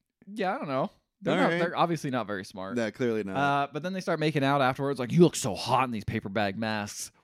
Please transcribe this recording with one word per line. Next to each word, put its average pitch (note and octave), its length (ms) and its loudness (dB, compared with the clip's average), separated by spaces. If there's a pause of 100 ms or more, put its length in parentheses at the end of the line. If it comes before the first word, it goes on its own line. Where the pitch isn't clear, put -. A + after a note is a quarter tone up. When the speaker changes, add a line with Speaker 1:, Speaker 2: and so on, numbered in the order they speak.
(320)
Speaker 1:
Yeah, G#3 220 -2
I C#4+ 40 -6
don't F#3+ 100 -8
know. C#3 220 0 (320)
They're F3+ 120 2
Speaker 2:
All F#3 60 2
Speaker 1:
not, G3 120 4
Speaker 2:
right. E3+ 60 0
Speaker 1:
they're E3+ 200 -2
obviously D#3 320 0
not A#2+ 160 -2
very G2 180 -4
smart. F#2+ 320 -8
Speaker 2:
No, A2 140 0
clearly A2+ 340 0
not. G2 120 -6
Speaker 1:
Uh, C#3+ 360 2
but D3+ 100 -8
then F#3 120 -6
they F3+ 80 -6
start D#3+ 180 -2
making D3+ 240 2
out C#3+ 160 4
afterwards. C3+ 380 0
Like, A#2+ 120 -4
"You D#3+ 120 6
look - 140 8
so G#2 180 -2
hot B2+ 300 2
in B2 60 -2
these G#2+ 140 -4
paper A2 240 -4
bag G2+ 300 0
masks. G#2+ 540 -4 (120)